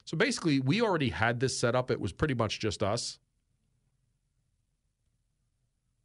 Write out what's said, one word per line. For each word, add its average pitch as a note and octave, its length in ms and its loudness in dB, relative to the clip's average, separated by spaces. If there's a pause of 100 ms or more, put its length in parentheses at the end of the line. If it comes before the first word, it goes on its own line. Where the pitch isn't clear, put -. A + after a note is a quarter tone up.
So D#3+ 120 -6
basically, F3+ 420 2
we D#3 220 2
already D#3+ 280 2
had A#2 300 0
this B2+ 180 -2
set A#2+ 160 2
up. B2+ 160 0
It A#2 100 -2
was F#2+ 120 -4
pretty D3 220 -2
much A2+ 240 0
just G#2+ 240 -4
us G#2+ 360 -2 (2750)